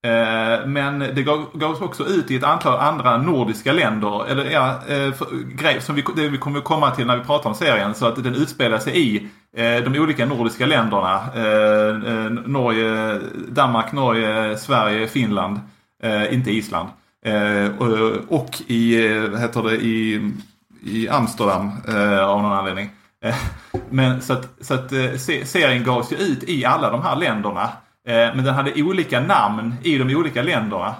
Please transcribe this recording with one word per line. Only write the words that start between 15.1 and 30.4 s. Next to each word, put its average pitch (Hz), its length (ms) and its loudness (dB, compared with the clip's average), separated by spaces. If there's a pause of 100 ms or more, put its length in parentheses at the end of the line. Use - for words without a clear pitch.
eh, 107 300 0
inte 127 180 0
Island, 98 380 -2 (360)
eh, 104 520 0
och, 110 340 2 (280)
och - 280 -8
i, 117 400 4
eh, 107 140 2
vad 107 200 -2
heter 117 220 -2
det, 110 120 2
i, 110 560 0 (520)
i 113 260 -4
Amsterdam, 101 600 0 (160)
eh, 104 320 2
av 101 220 4
någon 104 120 2
anledning. 98 360 -4 (360)
Eh, 120 100 0 (540)
men 127 320 2
så - 120 -2
att, 127 140 -4 (140)
så - 120 -4
att, 127 180 -4
eh, 131 260 0
se-, 139 280 -4
serien 131 380 2
gavs 120 280 0
ju 151 60 -2
ut 156 320 -2
i 135 160 0
alla 135 260 2
de 123 100 -2
här 160 140 -2
länderna. 104 540 -2 (380)
Eh, 117 280 4
men 131 80 0
den 131 120 2
hade 139 180 0 (100)
olika 165 360 0
namn 117 640 2
i 156 140 2
de 131 180 2
olika 143 280 0